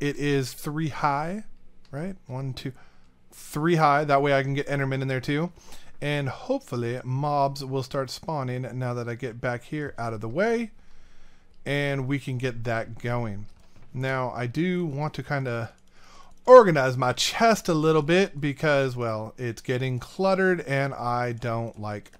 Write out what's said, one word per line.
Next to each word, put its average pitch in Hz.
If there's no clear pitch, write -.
It 143
is 139
three 156
high, 156
right? 185
One, 131
two, 127
three 160
high. 147
That 139
way 143
I 135
can 139
get 139
Enderman 135
in 135
there 131
too. 151
And 147
hopefully 123
mobs 139
will 131
start 135
spawning 131
now 123
that 120
I 117
get 117
back 120
here 151
out 117
of 107
the 113
way. 226
And 139
we 139
can 131
get 117
that 113
going. 117
Now, 131
I 123
do 175
want 147
to 135
kinda 123
organize 156
my 123
chest -
a 170
little 156
bit 165
because, 139
well, 110
it's 120
getting 127
cluttered 185
and 139
I 120
don't 117
like 104